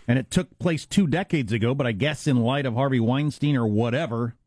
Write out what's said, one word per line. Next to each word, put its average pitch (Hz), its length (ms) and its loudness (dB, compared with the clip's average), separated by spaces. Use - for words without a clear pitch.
And 120 100 2
it - 140 -4
took - 260 -2
place 165 300 -2
two 202 180 4
decades 147 460 -2
ago, 117 240 0
but 139 100 -2
I 120 60 0
guess 139 340 -2
in 139 120 2
light 131 280 0
of 120 80 -2
Harvey 131 260 0
Weinstein 139 560 0
or 117 120 0
whatever, 117 680 -2